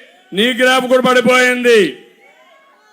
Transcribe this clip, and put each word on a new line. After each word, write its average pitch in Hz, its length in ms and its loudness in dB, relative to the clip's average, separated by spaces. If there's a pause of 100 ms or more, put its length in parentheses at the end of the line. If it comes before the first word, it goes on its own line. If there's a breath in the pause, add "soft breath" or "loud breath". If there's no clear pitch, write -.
(340)
నీ 226 200 -2
గ్రాఫ్ 254 320 0
కూడా 254 160 0
పడిపోయింది. 247 1040 0 (880)